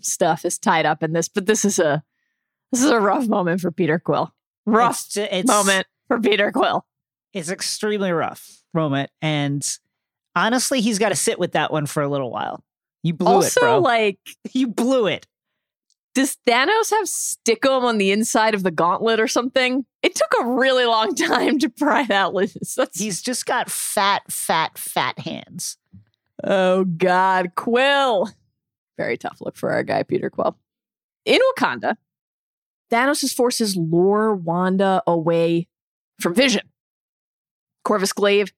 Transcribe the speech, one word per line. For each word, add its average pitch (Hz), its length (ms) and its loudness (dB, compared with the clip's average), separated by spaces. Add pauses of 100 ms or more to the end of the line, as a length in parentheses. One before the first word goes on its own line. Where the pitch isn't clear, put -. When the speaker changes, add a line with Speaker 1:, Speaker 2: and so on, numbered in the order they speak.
Speaker 1:
stuff - 420 -2
is - 140 -4
tied 165 260 0
up 151 160 0
in 160 120 -4
this, 170 140 -2
but 190 200 -6
this 214 180 0
is 202 140 0
a, 151 240 2 (680)
this 254 120 0
is 302 80 4
a 233 80 2
rough 208 280 2
moment 180 340 0
for 175 100 -2
Peter 160 260 0
Quill. 151 340 -2 (360)
Rough 233 400 2
Speaker 2:
It's, - 100 -8
it's 202 300 -2
Speaker 1:
moment 196 400 2 (200)
for 247 120 0
Peter 208 320 2
Quill. 190 340 -2 (480)
Speaker 2:
It's 170 160 -8
extremely 196 600 -4
rough - 500 -6 (140)
moment, 139 340 0 (140)
and 143 440 -2 (680)
honestly, 240 460 0
he's 208 180 0
gotta 202 160 0
sit - 240 -2
with 175 140 -4
that 156 180 0
one 147 160 -4
for 151 160 -2
a 143 60 -2
little 139 200 -4
while. - 340 -8 (380)
You 165 140 -2
blew 190 160 2
Speaker 1:
Also, - 280 4
Speaker 2:
it, - 40 4
bro. - 160 4
Speaker 1:
like, 220 400 2 (160)
Speaker 2:
<laughs> - 180 -18
You 262 140 0
blew 233 400 0
it. 147 180 -4 (880)
Speaker 1:
does 269 240 0 (100)
Thanos 311 440 2
have 415 160 0
stickum - 760 0
on 233 160 0
the 196 140 2
inside 220 420 2
of 196 80 -2
the 185 80 0
gauntlet 185 500 0
or 220 80 2
something? 254 580 0 (180)
It 359 100 2
took 640 260 0
a 277 60 0
really 254 400 2
long 226 300 0
<laughs> - 0 -
time - 440 0
to 277 100 0
pry - 340 0
that 196 320 0
loose. - 400 -6
That's 214 240 -4
Speaker 2:
He's 202 240 -6
just 247 240 -6
got 226 240 -4
fat, 196 500 -2 (100)
fat, - 460 -2
fat - 400 -4
hands. - 600 -12 (640)
Speaker 1:
Oh, 190 420 2
God. 180 680 2
Quill. 247 760 0 (720)
Very 117 180 -4
tough - 240 -12
look - 140 -12
for - 160 -4
our - 120 -2
guy, 104 200 -2
Peter - 260 -4
Quill. - 260 -4 (720)
In 294 140 2 (180)
Wakanda, 127 400 -2 (920)
Thanos' 269 420 0
forces 233 420 0
lure 190 600 2
Wanda 185 720 0
away 170 600 2 (520)
from 175 160 -2
Vision. 233 320 2 (1160)
Corvus 202 300 0
Glaive 202 440 2